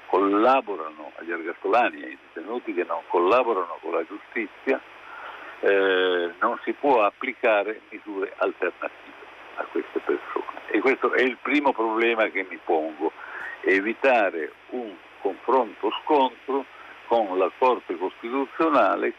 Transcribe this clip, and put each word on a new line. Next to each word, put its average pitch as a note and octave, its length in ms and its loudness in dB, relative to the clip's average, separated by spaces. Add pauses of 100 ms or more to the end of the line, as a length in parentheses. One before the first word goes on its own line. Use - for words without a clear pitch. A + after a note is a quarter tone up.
collaborano, G2 1120 2
agli - 140 -10
ergastolani, F2 720 -2
ai B1+ 140 -14 (100)
detenuti G#2 460 -8
che F2 120 -2
non E2 220 -6
collaborano A#2 720 2
con E2 120 -6
la E2 120 -2
giustizia, A2 760 -6 (800)
eh, F#2 800 2
non A#2 240 -2
si - 100 -4
può B2 300 4
applicare G#2+ 880 0
misure G2 480 -8
alternative - 880 -4 (300)
a - 160 -6
queste - 280 -4
persone. - 680 -4
E - 120 0
questo B2+ 320 2
è - 100 2
il B2 200 0
primo C#3 320 2
problema A2+ 560 2
che F#2+ 200 -4
mi E2+ 140 -12
pongo, D#3 480 0 (500)
evitare G2 920 2 (160)
un A#2+ 240 -8 (280)
confronto G#2+ 720 0 (120)
scontro C3+ 640 0 (420)
con G#2+ 300 2
la F#2 200 4
Corte A2+ 400 2
Costituzionale A#2 1200 0